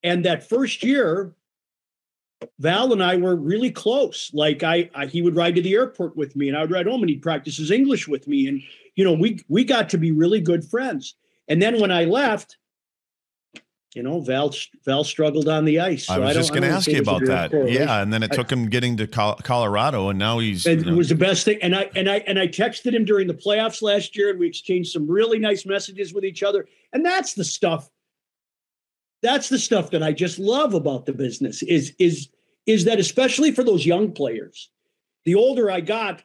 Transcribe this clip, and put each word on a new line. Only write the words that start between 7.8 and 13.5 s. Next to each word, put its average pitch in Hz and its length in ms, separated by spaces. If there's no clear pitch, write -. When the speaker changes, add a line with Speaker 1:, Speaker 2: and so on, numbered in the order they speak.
Speaker 1:
with 139 200
me. 139 180
And, 139 160
you 190 80
know, 180 80
we, 185 360
we 202 160
got 233 260
to 185 80
be 165 140
really 175 280
good 165 240
friends. 226 500
And 160 140
then 226 180
when 196 120
I 170 120
left, 220 520